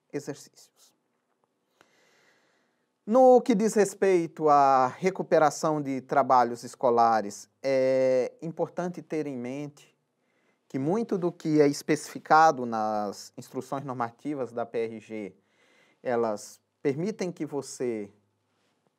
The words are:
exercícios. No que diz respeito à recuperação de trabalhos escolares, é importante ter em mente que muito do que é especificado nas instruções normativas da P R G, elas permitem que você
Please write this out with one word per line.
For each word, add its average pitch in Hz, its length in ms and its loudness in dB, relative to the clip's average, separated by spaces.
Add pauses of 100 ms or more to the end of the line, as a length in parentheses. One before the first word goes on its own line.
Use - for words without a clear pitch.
(120)
exercícios. - 800 -16 (2000)
No 247 340 8
que 247 140 2
diz 214 200 0
respeito 185 760 0
à 135 400 6
recuperação 156 920 0
de 135 200 -6
trabalhos 127 640 2
escolares, 117 840 0 (140)
é 131 680 0 (100)
importante 170 580 -8
ter 156 260 -8
em 139 100 -10
mente 139 580 -12 (720)
que 135 120 -8
muito 208 380 -2
do 175 140 -4
que 151 300 0
é 147 80 6
especificado 147 1000 2
nas 107 680 -6
instruções 131 480 -12
normativas 127 680 -8
da 117 140 -6
P 120 120 -10
R 113 220 -8
G, 107 360 -12 (680)
elas 117 580 -4 (220)
permitem 175 500 -6
que 160 140 -10
você 123 640 -8 (880)